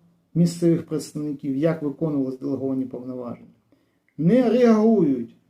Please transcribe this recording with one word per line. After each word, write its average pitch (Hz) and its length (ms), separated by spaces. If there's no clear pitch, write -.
місцевих 170 520
представників, 147 720
як 160 260
виконувались 139 560
делеговані 135 460
повноваження, 123 640
не 220 320
реагують 214 880